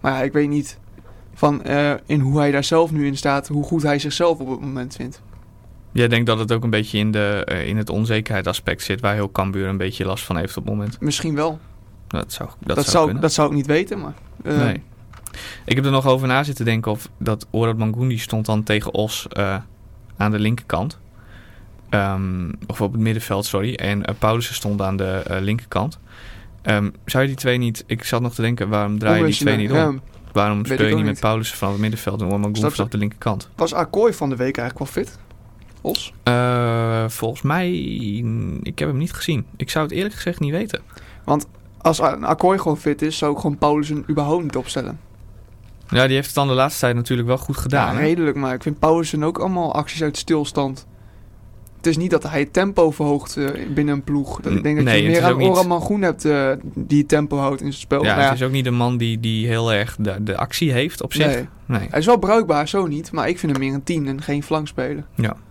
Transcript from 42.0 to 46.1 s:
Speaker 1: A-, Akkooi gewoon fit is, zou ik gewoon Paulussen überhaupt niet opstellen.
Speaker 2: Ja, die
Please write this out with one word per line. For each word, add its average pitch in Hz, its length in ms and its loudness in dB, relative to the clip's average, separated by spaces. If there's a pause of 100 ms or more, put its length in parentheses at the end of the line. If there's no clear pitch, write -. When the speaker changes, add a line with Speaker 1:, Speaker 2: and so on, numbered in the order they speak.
Speaker 1:
A-, 147 180 4
Akkooi - 380 2
gewoon 156 200 0
fit 147 240 0
is, 156 160 -2
zou 147 140 2
ik 143 60 -2
gewoon 147 200 -2
Paulussen 147 520 2
überhaupt 151 320 2
niet 147 140 -4
opstellen. 131 420 -6 (880)
Speaker 2:
Ja, 127 180 6
die 131 80 4